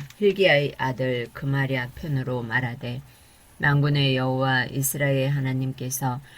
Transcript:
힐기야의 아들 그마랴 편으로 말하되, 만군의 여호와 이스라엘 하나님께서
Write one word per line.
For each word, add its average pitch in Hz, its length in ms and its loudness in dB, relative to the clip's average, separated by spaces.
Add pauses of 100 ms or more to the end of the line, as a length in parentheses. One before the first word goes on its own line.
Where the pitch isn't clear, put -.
(180)
힐기야의 180 600 4
아들 127 540 -2
그마랴 135 640 -2
편으로 131 480 -4
말하되, 120 580 -4 (560)
만군의 143 580 2
여호와 131 500 2
이스라엘 139 600 0
하나님께서 131 960 -2 (160)